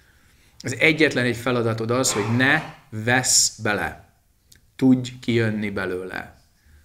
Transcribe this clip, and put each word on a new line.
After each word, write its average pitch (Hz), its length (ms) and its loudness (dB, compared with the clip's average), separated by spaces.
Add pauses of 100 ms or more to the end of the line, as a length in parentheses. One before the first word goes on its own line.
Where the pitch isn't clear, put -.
(600)
Az 123 200 -8
egyetlen 151 460 4
egy 117 100 0
feladatod 113 560 -2
az, 127 220 0
hogy 113 220 -2
ne 139 260 2 (280)
vesz 120 680 0
bele. 101 500 -4 (680)
Tudj 127 340 4 (120)
kijönni 107 480 0
belőle. 92 680 -8 (500)